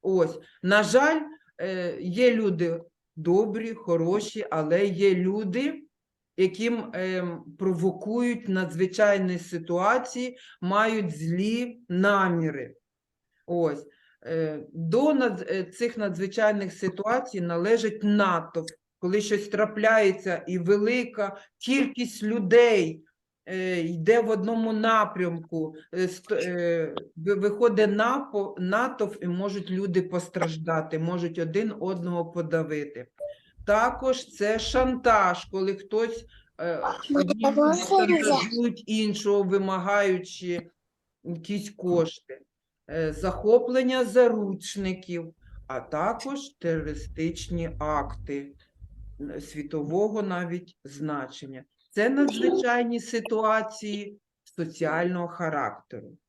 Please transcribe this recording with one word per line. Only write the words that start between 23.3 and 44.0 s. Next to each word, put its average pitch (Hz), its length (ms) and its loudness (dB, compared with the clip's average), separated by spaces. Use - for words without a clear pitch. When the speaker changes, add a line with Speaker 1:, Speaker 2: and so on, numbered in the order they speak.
Speaker 1:
е, 185 360 -4
йде 175 400 4
в 226 80 0
одному 220 440 0
напрямку, 180 1000 0
е, 185 140 0
ст-, 180 260 -6
е, 170 600 -2
ви-, 165 180 0
виходить 208 560 4
напо-, 214 680 0
натовп 208 640 -2
і 180 40 -4
можуть 185 440 -4
люди 185 300 0
постраждати, 165 1000 -4
можуть 170 400 -4
один 196 400 -2
одного 175 460 -4
подавити. 156 840 -4
Також 254 600 2
це 214 240 0
шантаж, 240 840 2
коли 190 280 -2
хтось, 226 520 -4
е, - 200 -4
Speaker 2:
Ми 285 120 2
Speaker 1:
одні 220 260 2
люди 285 140 4
Speaker 2:
голосуємо. 349 600 4
Speaker 1:
шантажують 240 640 0
іншого, 202 560 2
вимагаючи 185 1160 0
якісь 170 460 -8
кошти. 170 720 -2
Е, 156 240 -4
захоплення 247 920 2